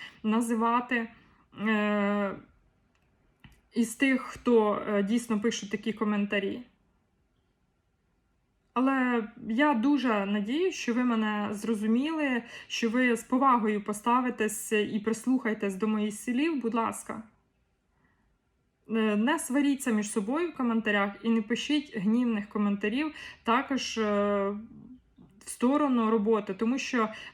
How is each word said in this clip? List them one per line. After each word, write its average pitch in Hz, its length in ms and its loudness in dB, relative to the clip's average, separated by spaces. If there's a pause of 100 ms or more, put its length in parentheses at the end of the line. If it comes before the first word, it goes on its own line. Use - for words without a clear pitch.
(240)
називати, 233 840 0 (580)
е, 208 680 0 (1400)
із 226 220 -2
тих, 269 260 2
хто, 214 680 2
е, 202 140 2
дійсно 220 360 0
пише 220 300 -4
такі 214 240 -4
коментарі. 208 680 -2 (2000)
Але 254 540 2 (220)
я 285 240 4
дуже 233 520 2
надіюсь, 220 500 -2
що - 180 -2
ви 247 100 2
мене 214 480 0
зрозуміли, 233 920 0 (240)
що - 220 -2
ви 247 260 2
з 233 80 -6
повагою 233 600 2
поставитесь 240 880 0
і 208 340 0
прислухаєтесь 220 680 0
до 214 120 -2
моїх 214 260 0
слів, 262 480 -2
будь 226 120 -2
ласка. 220 500 -4 (1700)
Е, 220 260 2
не 254 240 2
сваріться 269 520 0
між 214 200 0
собою 285 400 -2
в - 60 -18
коментарях 214 560 0 (100)
і 226 60 0
не 226 120 4
пишіть 240 560 -2
гнівних 220 520 0
коментарів 208 640 -2 (300)
також, 247 540 0
е, 202 580 0 (880)
в - 40 -16
сторону 254 640 2
роботи, 208 420 2
тому 233 240 0
що 233 320 0 (240)